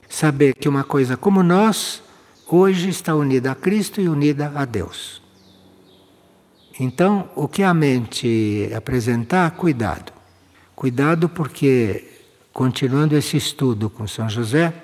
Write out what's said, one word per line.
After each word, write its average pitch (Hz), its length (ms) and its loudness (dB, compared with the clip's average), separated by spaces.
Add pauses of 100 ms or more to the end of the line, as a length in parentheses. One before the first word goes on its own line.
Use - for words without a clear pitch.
Saber 139 480 2
que - 140 -4
uma 139 160 0
coisa 127 320 0
como 196 260 2
nós, 190 580 2 (460)
hoje 185 400 2
está 175 260 -4
unida 135 380 0
a 127 40 -8
Cristo 208 440 -2
e 185 80 0
unida 147 480 0
a 143 80 -4
Deus. 107 580 -8 (1600)
Então, 180 560 0
o 143 140 -4
que 196 140 0
a 185 100 4
mente 113 1000 0
apresentar, 123 760 0
cuidado. 123 640 -4 (600)
Cuidado 147 540 0
porque, 127 880 0 (400)
continuando 139 600 0
esse - 180 0
estudo 113 540 -2
com 107 180 -8
São 110 220 -6
José, 123 440 0 (100)